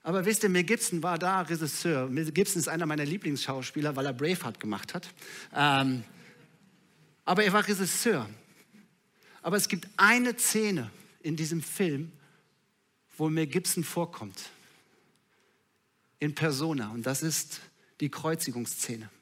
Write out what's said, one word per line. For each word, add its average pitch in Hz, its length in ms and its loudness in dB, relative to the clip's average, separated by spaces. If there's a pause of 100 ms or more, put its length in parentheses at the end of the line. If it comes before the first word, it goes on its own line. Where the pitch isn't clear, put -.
Aber 180 180 0
wisst 214 200 2
ihr, 214 60 4
Mel 180 140 4
Gibson 180 380 0
war 170 160 0
da 185 240 2
Regisseur. 156 640 -2
Mel 151 240 -2
Gibson 185 280 2
ist 139 80 0
einer 160 180 -2
meiner 151 200 0
Lieblingsschauspieler, 147 920 -2
weil 135 100 -2
er 143 80 -2
Braveheart 151 460 -2
gemacht 104 340 -6
hat. - 180 -8 (400)
Ähm, 139 520 2 (1200)
aber 180 180 4
er 196 100 6
war 208 140 6
Regisseur. 190 600 0 (1120)
Aber 180 160 0
es 196 100 2
gibt 180 200 -4 (100)
eine 240 400 6
Szene 190 540 0 (320)
in 151 120 -2
diesem 160 240 -2
Film, 160 520 -2 (1040)
wo 156 120 2
Mel 160 180 2
Gibson 170 360 0
vorkommt. 156 680 -6 (1700)
In 147 160 -2
Persona. 143 560 0
Und 117 160 -6
das 139 160 -2
ist - 380 -4 (380)
die 147 100 0
Kreuzigungsszene. 120 1000 -4 (120)